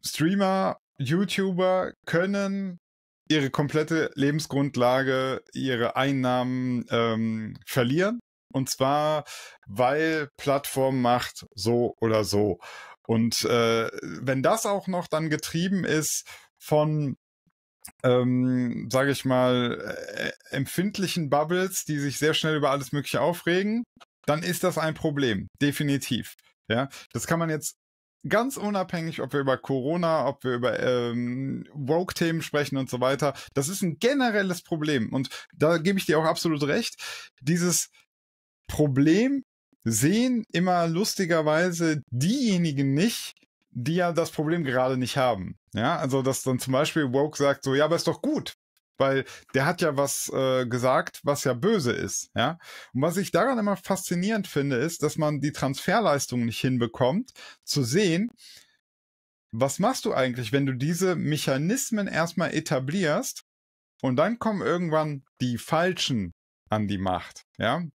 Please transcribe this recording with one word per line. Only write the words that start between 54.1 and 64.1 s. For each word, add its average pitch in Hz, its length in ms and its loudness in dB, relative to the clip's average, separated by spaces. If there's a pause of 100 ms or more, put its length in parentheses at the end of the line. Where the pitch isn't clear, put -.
finde, 139 300 0
ist, 156 260 -2
dass 151 160 -2
man 151 240 0
die 143 100 -2
Transferleistung 143 960 0
nicht 113 140 -4
hinbekommt, 127 720 0 (320)
zu - 180 0
sehen, 175 480 2 (1200)
was 127 260 0
machst 247 260 0
du 214 100 0
eigentlich, 123 380 -2
wenn 139 140 2
du 135 80 0
diese 170 420 0
Mechanismen 160 880 -2
erstmal 170 480 -2
etablierst 156 880 -2 (600)
und 131 140 2